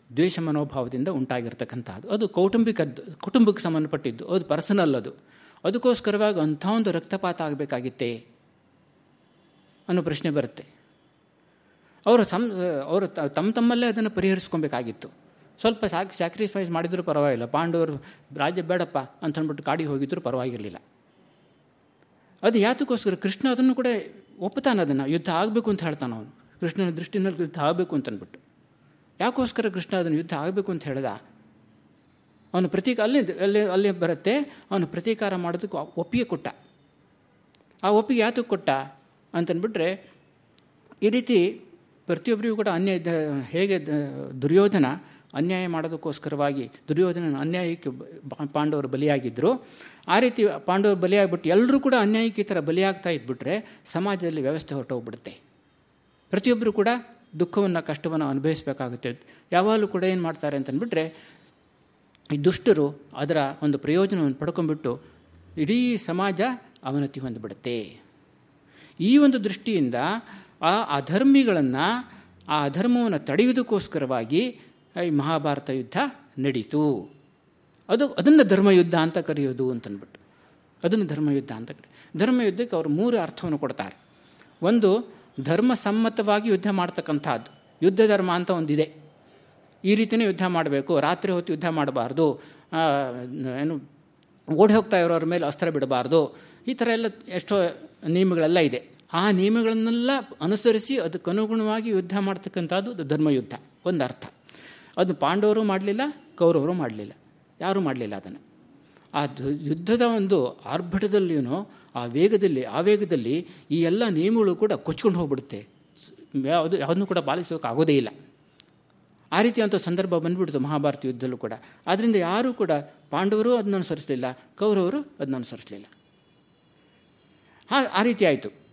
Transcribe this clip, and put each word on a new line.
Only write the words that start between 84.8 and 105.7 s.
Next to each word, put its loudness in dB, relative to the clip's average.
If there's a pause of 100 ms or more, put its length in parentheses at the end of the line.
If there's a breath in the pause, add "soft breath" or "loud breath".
ಧರ್ಮಸಮ್ಮತವಾಗಿ 2
ಯುದ್ಧ 2
ಮಾಡ್ತಕ್ಕಂಥದ್ದು, -2 (220)
ಯುದ್ಧ 6
ಧರ್ಮ 2
ಅಂತ 0
ಒಂದಿದೆ. 0 (880 soft breath)
ಈ 4
ರೀತಿಯೇ 2
ಯುದ್ಧ 0
ಮಾಡಬೇಕು, 0
ರಾತ್ರಿ 0
ಹೊತ್ತು -2
ಯುದ್ಧ -2
ಮಾಡಬಾರ್ದು, 0 (360 loud breath)
ಆ, -2 (840)
ಏನು, -2 (680)
ಓಡಿ 8
ಹೋಗ್ತಾ 6
ಇರೋರ 4
ಮೇಲೆ 0
ಅಸ್ತ್ರ 0
ಬಿಡಬಾರ್ದು, 2 (280 loud breath)
ಈ -2
ಥರ -2
ಎಲ್ಲ 0 (220)
ಎಷ್ಟೋ -2 (520)
ನಿಯಮಗಳೆಲ್ಲ 4
ಇದೆ. 0 (260)
ಆ 4
ನಿಯಮಗಳನ್ನೆಲ್ಲ 2 (300)
ಅನುಸರಿಸಿ 2
ಅದಕ್ಕನುಗುಣವಾಗಿ -2
ಯುದ್ಧ -2
ಮಾಡ್ತಕ್ಕಂಥದ್ದು -4
ಅದು -8
ಧರ್ಮಯುದ್ಧ, 0 (320)
ಒಂದು 0
ಅರ್ಥ. -8 (640 loud breath)
ಅದು 2
ಪಾಂಡವರು 2
ಮಾಡಲಿಲ್ಲ, -2 (340)